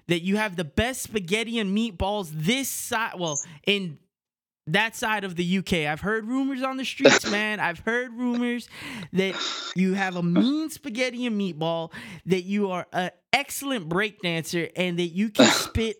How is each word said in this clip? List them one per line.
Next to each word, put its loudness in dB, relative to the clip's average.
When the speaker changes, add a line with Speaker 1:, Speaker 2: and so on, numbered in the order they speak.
Speaker 1:
that 2
you 2
have -2
the -4
best -2
spaghetti -2
and 0
meatballs -2
this 0
side, -4
well, -2
in 0
that 2
side 0
of -6
the 0
U 2
K? 0
I've -2
heard -2
rumors -2
on -2
the -4
streets, 6
Speaker 2:
<laughs> 0
Speaker 1:
man. 0
I've -2
heard -2
rumors -2
that 2
you 4
have 0
a 0
mean 4
spaghetti -4
and 0
meatball, -2
that 2
you 0
are -4
an 2
excellent -2
break 0
dancer, -2
and 0
that 2
you 0
can 6
Speaker 2:
<laughs> 6
Speaker 1:
spit 0